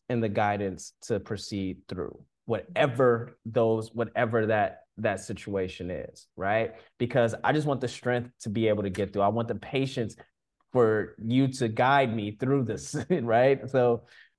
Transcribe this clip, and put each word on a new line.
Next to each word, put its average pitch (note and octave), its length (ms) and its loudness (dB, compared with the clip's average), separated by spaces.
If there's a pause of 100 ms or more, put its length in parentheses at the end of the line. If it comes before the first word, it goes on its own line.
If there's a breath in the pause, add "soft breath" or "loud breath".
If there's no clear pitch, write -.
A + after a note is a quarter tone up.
and A#2+ 140 0
the A2 60 0
guidance G2+ 640 -2 (100)
to G#2+ 160 -2
proceed G2 580 -6 (100)
through F2 320 -8 (260)
whatever A#2 1000 0
those, A2+ 480 0
whatever A2+ 540 0
that, G#2 340 0 (160)
that G#2 240 -2
situation F#2+ 680 -6
is, - 460 -10
right? G#2 400 -2 (240 loud breath)
Because A#2 340 2 (100)
I C3+ 100 2
just D3+ 120 0
want C3+ 140 0
the A#2+ 80 -4
strength B2 440 -4 (100)
to A#2+ 80 -8
be A2 180 0
able G#2 160 2
to G2 60 -2
get F#2+ 240 -4
through. G2+ 80 0
I G2+ 80 4
want A2+ 180 -2
the A2+ 80 -4
patience C3 640 -4 (560 loud breath)
for A2 500 4
you B2+ 240 4
to B2+ 220 -2
guide B2+ 440 4
me G#2 180 -4
through C3 340 0
this, - 380 -6
<laughs> - 60 -12
right? C3 600 4
So B2 360 2 (340 loud breath)